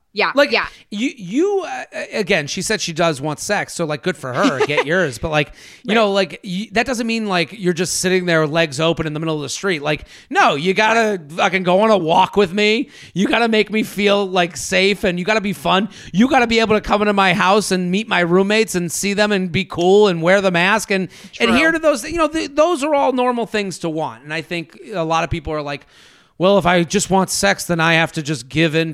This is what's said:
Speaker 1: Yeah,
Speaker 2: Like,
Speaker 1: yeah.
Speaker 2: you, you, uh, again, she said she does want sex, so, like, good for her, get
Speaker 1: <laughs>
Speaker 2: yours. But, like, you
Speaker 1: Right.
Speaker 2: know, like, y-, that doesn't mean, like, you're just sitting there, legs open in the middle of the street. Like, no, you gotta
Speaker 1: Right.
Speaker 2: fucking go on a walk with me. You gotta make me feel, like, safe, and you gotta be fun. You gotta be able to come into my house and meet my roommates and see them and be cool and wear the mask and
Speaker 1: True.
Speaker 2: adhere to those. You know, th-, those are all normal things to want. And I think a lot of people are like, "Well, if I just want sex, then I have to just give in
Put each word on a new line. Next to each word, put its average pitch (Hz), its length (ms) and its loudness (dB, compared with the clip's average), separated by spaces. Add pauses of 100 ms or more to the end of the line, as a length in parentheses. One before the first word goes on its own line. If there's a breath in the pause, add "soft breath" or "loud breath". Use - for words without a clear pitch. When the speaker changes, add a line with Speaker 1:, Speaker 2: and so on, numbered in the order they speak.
(120)
Speaker 1:
Yeah, 185 220 -2
Speaker 2:
Like, 269 160 2
Speaker 1:
yeah. 196 160 -2 (240 loud breath)
Speaker 2:
you, 226 240 -4
you, 320 520 -2
uh, 262 180 -10 (260)
again, 175 360 0
she 185 160 -8
said 214 180 -2
she 170 140 -8
does 160 260 0
want 147 180 -6
sex, 190 360 -4
so, 170 100 -4
like, 151 180 -6
good 180 140 -4
for 127 160 -10
her, 151 320 0
get 147 220 -2
Speaker 1:
<laughs> - 0 -
Speaker 2:
yours. 160 320 -2
But, 165 120 -6
like, 151 180 0 (340 loud breath)
you - 80 -14
Speaker 1:
Right. 208 60 2
Speaker 2:
know, 214 140 2
like, 196 320 -2
y-, 196 300 -6
that 220 140 0
doesn't 247 200 -4
mean, 226 200 -2
like, 180 260 -2
you're 180 220 -2
just 170 260 -4
sitting 185 240 0
there, 165 220 2
legs 156 340 -2
open 160 260 0
in 151 60 -6
the 151 80 -6
middle 160 160 -4
of 147 60 -6
the 131 80 -8
street. 180 320 -4
Like, 151 240 -4 (240 loud breath)
no, 277 240 4
you 170 180 0
gotta 214 480 2
Speaker 1:
Right. 147 120 -18
Speaker 2:
fucking 185 320 0
go 185 180 4
on 220 80 4
a 208 80 6
walk 170 360 2
with 196 200 2
me. 214 340 0 (240 loud breath)
You 190 160 0
gotta 233 200 2
make 214 220 2
me 214 120 0
feel, 202 440 2
like, 180 300 -2
safe, 190 480 0
and 180 140 0
you 180 80 -4
gotta 214 160 0
be 202 100 -4
fun. 185 380 0 (240 loud breath)
You 226 160 4
gotta 247 160 4
be 233 140 2
able 208 160 2
to 202 40 2
come - 220 0
into 208 100 2
my 190 220 2
house 196 360 2
and 180 200 -2
meet 202 180 -2
my 180 120 0
roommates 196 540 2
and 175 160 -2
see 202 220 -4
them 208 200 0
and 185 200 -2
be 190 140 -2
cool 196 420 4
and 170 140 0
wear 185 180 4
the 190 100 2
mask 185 400 0
and 190 200 -2 (240 loud breath)
Speaker 1:
True. 233 140 -2
Speaker 2:
adhere 302 240 4
to 330 60 0
those. 302 320 0
You 320 60 -6
know, 320 120 2
th-, 302 260 -6
those 302 280 2
are 302 120 0
all 269 180 2
normal 247 320 0
things 202 360 -6
to 170 100 -4
want. 139 340 -8
And 151 80 -12
I 160 80 -6
think 170 400 -10 (140)
a 170 100 -4
lot 160 200 0
of 160 60 -4
people 160 220 -6
are 151 80 -4
like, 143 260 -10 (520 soft breath)
"Well, 196 200 6
if 165 80 2
I 175 180 4
just 190 240 -2
want 190 220 2
sex, - 340 0
then 170 160 -2
I 165 140 2
have 160 180 2
to 160 100 -6
just 135 280 -6
give 151 240 2
in 160 200 0